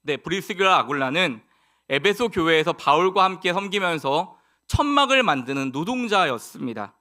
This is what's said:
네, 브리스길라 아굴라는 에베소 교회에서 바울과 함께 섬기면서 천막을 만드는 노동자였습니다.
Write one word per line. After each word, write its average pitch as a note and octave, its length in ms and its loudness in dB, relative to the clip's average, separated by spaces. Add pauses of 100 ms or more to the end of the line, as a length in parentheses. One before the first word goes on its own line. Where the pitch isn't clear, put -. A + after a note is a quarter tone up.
네, C#3+ 160 -4
브리스길라 F#3 600 0
아굴라는 C3+ 640 0 (480)
에베소 G3 400 0
교회에서 E3 440 2
바울과 F3+ 500 2
함께 F#3 300 0
섬기면서 F3+ 840 -2 (300)
천막을 C#4+ 540 2
만드는 C#3 500 -2
노동자였습니다. D3+ 1300 -4